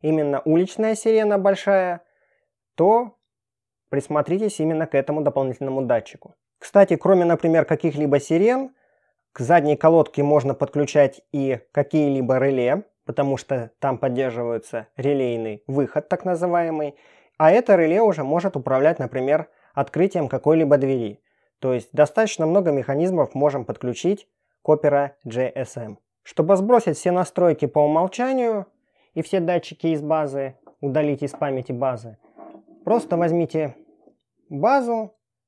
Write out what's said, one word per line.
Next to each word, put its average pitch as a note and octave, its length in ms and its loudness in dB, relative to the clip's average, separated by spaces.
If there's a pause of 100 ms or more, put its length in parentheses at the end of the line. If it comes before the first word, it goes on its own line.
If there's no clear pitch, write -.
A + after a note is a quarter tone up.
именно D3 440 0
уличная F#3+ 480 0
сирена G#3+ 460 2
большая, F#3+ 600 0 (760)
то A3 420 2 (720)
присмотритесь D3+ 680 -2
именно D#3+ 260 -2
к - 80 -6
этому D3 280 -2
дополнительному C3+ 600 -2
датчику. - 540 -4 (240)
Кстати, G3 360 4
кроме, F3 300 2
например, E3 400 2
каких-либо C#3+ 540 0
сирен, A#3+ 560 0 (560)
к - 80 -16
задней D3 380 2
колодке D#3+ 440 2
можно C#3+ 320 2
подключать C#3+ 680 0 (100)
и C3+ 300 -4 (100)
какие-либо C#3 680 0
реле, C3+ 460 0 (220)
потому C#3 320 -2
что A#2+ 420 -6
там C3+ 180 -2
поддерживается A#2+ 1000 -4
релейный B2 680 -2
выход, C#3 440 -4
так F3+ 160 -4
называемый. E3+ 720 -4 (400)
А E3 140 6
это A3 260 4
реле E3+ 240 2
уже E3+ 220 0
может E3+ 340 -2
управлять, C3+ 420 2
например, C3+ 500 -2 (240)
открытием D#3+ 540 -2
какой-либо D3 500 2
двери. B2+ 460 -4 (360)
То C3 140 -2
есть A#2 180 -4
достаточно E3 540 0
много E3+ 260 0
механизмов C#3+ 640 -2
можем C3+ 320 -2
подключить B2+ 640 -6 (340)
к - 80 -2
Opera C#3+ 440 0 (100)
G B2 320 -4
S C3 220 -10
M. A2 200 -14 (240)
Чтобы E3+ 340 0
сбросить G3+ 420 2
все F3+ 140 -2
настройки F3 540 0
по C#3+ 140 -2
умолчанию G#3 880 0 (480)
и D#3+ 80 -4
все F#3+ 160 -2
датчики E3+ 480 -2
из D3+ 160 -2
базы, C#3 520 -4 (260)
удалить C#3+ 420 -2
из C3+ 80 -6
памяти C3+ 400 -6
базы, A#2+ 480 -6 (680)
просто F#3 320 -2
возьмите D#3+ 580 -2 (760)
базу, A3+ 640 -2 (320)